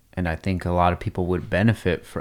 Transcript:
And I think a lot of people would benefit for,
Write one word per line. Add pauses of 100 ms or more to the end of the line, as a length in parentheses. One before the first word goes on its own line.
(140)
And
I
think
a
lot
of
people
would
benefit
for,